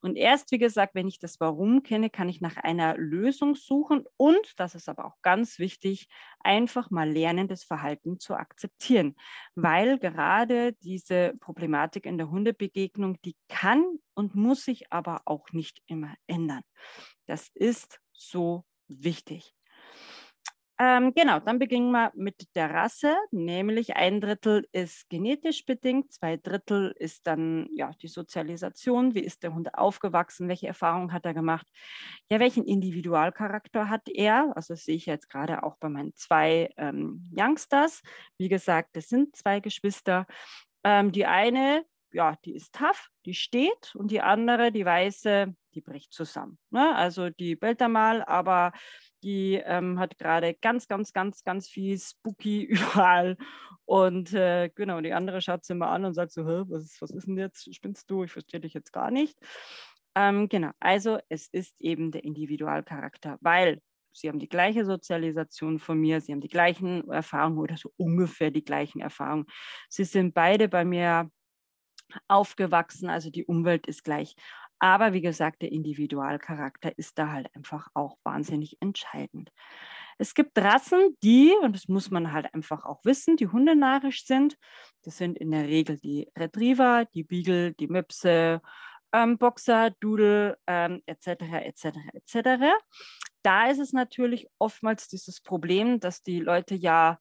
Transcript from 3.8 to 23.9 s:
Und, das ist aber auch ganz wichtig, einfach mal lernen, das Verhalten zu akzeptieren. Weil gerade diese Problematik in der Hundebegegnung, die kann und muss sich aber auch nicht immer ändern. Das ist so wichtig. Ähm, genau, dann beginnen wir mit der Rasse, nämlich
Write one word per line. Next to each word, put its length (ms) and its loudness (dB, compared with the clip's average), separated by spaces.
Und, 420 4
das 140 -6
ist 160 -12
aber 160 -10
auch 160 -18
ganz 360 2
wichtig, 500 -6
einfach 500 0
mal 200 -2
lernen, 380 0
das 160 -10
Verhalten 540 -8
zu 160 -10
akzeptieren. 840 0
Weil 440 2
gerade 760 0
diese 680 -2
Problematik 640 -4
in 140 -6
der 120 -6
Hundebegegnung, 920 -4
die 140 -12
kann 360 2
und 200 -4
muss 300 2
sich 280 -6
aber 320 -6
auch 280 -8
nicht 340 -8
immer 280 -10
ändern. 360 -4
Das 280 -8
ist 460 -2
so 520 -4
wichtig. 680 -10
Ähm, 380 4
genau, 240 6
dann 220 -2
beginnen 320 0
wir 240 2
mit 400 -10
der 180 0
Rasse, 400 0
nämlich 640 -2